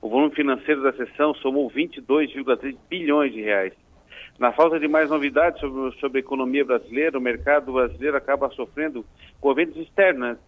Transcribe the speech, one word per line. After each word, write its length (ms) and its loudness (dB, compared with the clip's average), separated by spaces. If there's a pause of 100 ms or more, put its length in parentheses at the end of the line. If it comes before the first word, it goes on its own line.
O 60 -8
volume 260 2
financeiro 480 -2
da 120 2
sessão 420 -2
somou 320 -2
vinte 300 -4
e 40 -16
dois 300 0
vírgula 240 0
três 200 -10 (140)
bilhões 440 0
de 80 -10
reais. 320 0 (680)
Na 140 2
falta 260 4
de 80 -2
mais 220 4
novidades 500 2
sobre, 400 -6
sobre 200 -2
a 20 -6
economia 420 -2
brasileira, 540 0
o 40 -4
mercado 520 0
brasileiro 420 0
acaba 360 -2
sofrendo 520 -6 (380)
com 100 2
eventos 260 0
externos, 440 2
né? 160 -4 (100)